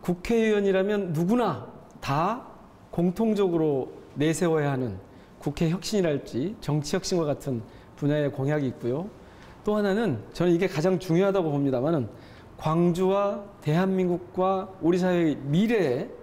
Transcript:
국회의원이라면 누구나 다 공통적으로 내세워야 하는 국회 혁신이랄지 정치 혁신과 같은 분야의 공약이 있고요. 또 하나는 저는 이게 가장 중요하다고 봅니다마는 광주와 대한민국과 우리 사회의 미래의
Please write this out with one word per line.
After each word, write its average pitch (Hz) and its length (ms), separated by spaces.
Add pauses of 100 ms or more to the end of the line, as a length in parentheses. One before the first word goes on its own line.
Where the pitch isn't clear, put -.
국회의원이라면 202 1120
누구나 175 580 (300)
다 170 460 (440)
공통적으로 175 1000 (220)
내세워야 156 580
하는 120 280 (400)
국회 156 320
혁신이랄지 175 920
정치 147 340
혁신과 175 300
같은 131 380 (320)
분야의 147 360
공약이 143 360
있고요. 127 420 (540)
또 208 120
하나는 202 480 (100)
저는 175 180
이게 175 160
가장 180 320
중요하다고 185 500
봅니다마는 139 580 (500)
광주와 185 840 (180)
대한민국과 185 1080 (100)
우리 180 200
사회의 175 380
미래의 165 760 (120)